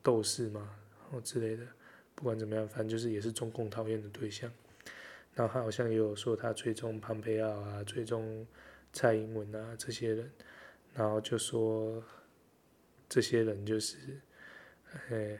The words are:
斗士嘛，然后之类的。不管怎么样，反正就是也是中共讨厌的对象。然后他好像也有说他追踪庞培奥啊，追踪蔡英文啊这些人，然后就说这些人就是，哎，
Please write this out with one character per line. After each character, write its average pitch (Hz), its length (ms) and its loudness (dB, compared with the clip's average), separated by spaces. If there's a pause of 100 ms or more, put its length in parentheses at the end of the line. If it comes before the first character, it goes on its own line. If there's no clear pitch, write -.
斗 117 180 8
士 110 280 0
嘛， 104 280 -8 (240)
然 - 100 -18
后 127 100 -6
之 - 180 -4
类 113 160 0
的。 117 100 -8 (480)
不 - 100 -10
管 113 140 2
怎 110 100 -2
么 107 80 0
样， 110 120 2
反 104 100 -8
正 110 100 0
就 113 80 0
是 117 140 0
也 107 100 0
是 110 120 0
中 113 180 -4
共 113 180 -2
讨 110 200 -2
厌 110 120 0
的 104 100 -8
对 104 200 -6
象。 117 220 -8 (800)
然 120 120 4
后 110 60 2
他 123 100 0
好 113 100 0
像 117 180 2
也 113 60 4
有 107 200 6
说 113 200 2
他 113 180 0
追 113 180 0
踪 110 280 -4
庞 110 200 -4
培 110 220 2
奥 110 80 2
啊， 104 340 -4
追 113 220 -4
踪 113 400 -2 (480)
蔡 113 220 6
英 110 180 0
文 107 220 -4
啊 113 240 -8
这 - 120 -4
些 113 220 0
人， 117 180 -2 (640)
然 107 160 4
后 107 100 4
就 110 200 0
说 110 640 0 (1080)
这 - 100 4
些 117 240 6
人 104 220 0
就 110 120 2
是， - 200 -2 (1120)
哎， 107 300 -2